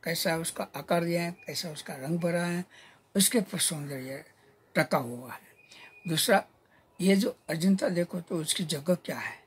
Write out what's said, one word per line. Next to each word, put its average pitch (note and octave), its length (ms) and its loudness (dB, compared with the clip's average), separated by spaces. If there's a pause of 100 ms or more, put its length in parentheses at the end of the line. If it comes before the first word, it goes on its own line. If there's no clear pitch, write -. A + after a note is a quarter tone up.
कैसा E3 320 0
उसका - 300 -6 (100)
आकार E3+ 280 0
दिया E3+ 180 0
है, E3+ 140 -6 (100)
कैसा D#3+ 240 -6
उसका D3+ 240 -12
रंग C#3+ 240 -2
भरा E3+ 260 0
है, F3 200 -2 (520)
उसके G3 240 4
पर F#3+ 180 -6
सौंदर्य C#3 640 -6 (500)
टका D#3+ 240 4
हुआ B2 340 -6
है। - 80 -14 (680)
दूसरा, E3 360 4 (560)
ये G3 160 6
जो G3+ 200 2 (120)
अजंता F3+ 400 4
देखो F3 320 0
तो E3+ 160 -6
उसकी D#3+ 280 -2
जगह D#3 300 2
क्या D3 240 -8
है - 280 -8